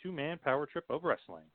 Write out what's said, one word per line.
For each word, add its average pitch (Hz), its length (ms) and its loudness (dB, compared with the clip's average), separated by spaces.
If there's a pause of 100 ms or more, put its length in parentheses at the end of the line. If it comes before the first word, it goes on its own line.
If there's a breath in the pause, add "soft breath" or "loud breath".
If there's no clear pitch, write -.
two-man 170 400 -4
power 139 220 4
trip 170 240 -6
of 156 140 -2
wrestling. 87 400 -2 (120)